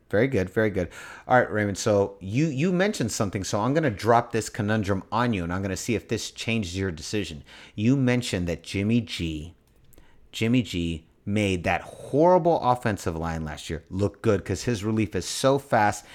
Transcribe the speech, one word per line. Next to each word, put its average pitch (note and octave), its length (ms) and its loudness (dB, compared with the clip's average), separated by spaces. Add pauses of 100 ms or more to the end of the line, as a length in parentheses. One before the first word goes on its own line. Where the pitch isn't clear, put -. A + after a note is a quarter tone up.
(100)
Very G#2+ 180 4
good. F#2+ 220 0
Very A2 200 2
good. F2+ 180 -2 (400)
All B2 100 6
right, - 120 4
Raymond. G2+ 280 0
So G2+ 420 2
you, A2+ 260 0
you D#3 260 -2
mentioned F3+ 400 0
something, G2 320 -2
so G#2+ 160 -2
I'm B2 140 0
gonna D#3 160 2
drop A2+ 420 2
this A2 160 -2
conundrum G2+ 640 -2
on A#2+ 200 0
you, F#2 120 -2
and E2+ 80 -4
I'm F#2 100 -2
gonna F#2+ 140 -2
see - 180 -2
if F#2+ 140 -4
this - 220 -4
changes G#2+ 460 -4
your F#2+ 140 -2
decision. D#2+ 540 -6 (300)
You A#2 220 4
mentioned B2 520 0
that E2+ 140 -4
Jimmy G#2 380 0
G, E2 540 -6 (800)
Jimmy A#2 300 2
G E2+ 440 -4 (180)
made G2+ 380 0
that F2+ 200 0
horrible E3 800 2
offensive A2+ 540 0
line E2 300 -4
last D2+ 260 -10
year D#2 180 -6
look G2 320 -2
good G2+ 240 2
'cause F#2+ 200 -4
his A2+ 180 -2
relief A2 320 0
is F2+ 100 -4
so C3+ 340 2
fast, G#2+ 460 2 (100)